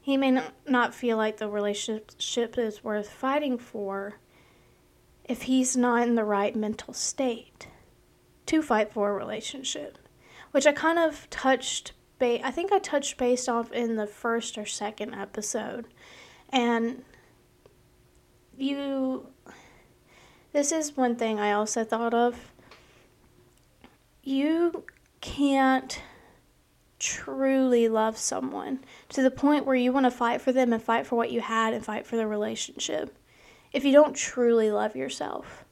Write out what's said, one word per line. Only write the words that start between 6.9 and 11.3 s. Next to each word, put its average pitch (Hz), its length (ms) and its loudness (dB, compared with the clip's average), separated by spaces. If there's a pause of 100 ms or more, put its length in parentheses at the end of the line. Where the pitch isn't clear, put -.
state - 760 -6 (800)
to 311 160 2
fight 214 300 0
for 202 180 0
a 208 40 -2
relationship, 220 840 -8 (540)
which 277 160 4
I 294 60 8
kind 330 260 2
of 320 320 0